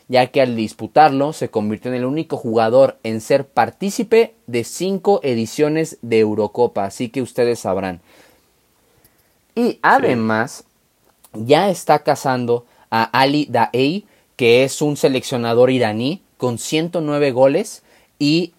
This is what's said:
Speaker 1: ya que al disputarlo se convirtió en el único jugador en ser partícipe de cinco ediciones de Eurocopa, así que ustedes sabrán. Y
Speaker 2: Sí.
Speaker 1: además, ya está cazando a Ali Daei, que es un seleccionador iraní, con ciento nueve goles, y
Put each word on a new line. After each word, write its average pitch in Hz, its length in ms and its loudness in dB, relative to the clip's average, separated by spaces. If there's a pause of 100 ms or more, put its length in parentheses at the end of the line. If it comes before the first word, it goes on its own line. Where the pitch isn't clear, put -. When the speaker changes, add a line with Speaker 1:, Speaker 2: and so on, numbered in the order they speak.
Speaker 1:
ya 127 200 0
que 143 140 0
al 123 140 0
disputarlo 135 800 2
se 131 160 -8
convirtió 107 420 -4
en 127 60 -4
el 123 80 -4
único 147 320 -6
jugador 117 640 2
en 110 160 -4
ser 139 260 0
partícipe 202 920 0 (120)
de 117 160 -4
cinco 190 580 -2
ediciones 147 800 -2
de 113 180 2
Eurocopa, 107 640 0
así 113 240 -8
que 131 120 -6
ustedes 120 380 -2
sabrán. 95 400 -4 (1500)
Y 233 180 0
Speaker 2:
Sí. - 100 -10
Speaker 1:
además, 127 840 0 (680)
ya 143 360 2
está 160 300 0
cazando 123 640 -2 (240)
a 113 140 0
Ali 139 460 0
Daei, 127 560 0 (320)
que 123 260 4
es - 180 -4
un 147 140 0
seleccionador 123 760 0
iraní, 123 500 -2 (160)
con 123 200 -4
ciento 165 440 -4
nueve 147 300 0
goles, 139 520 2 (360)
y 160 380 0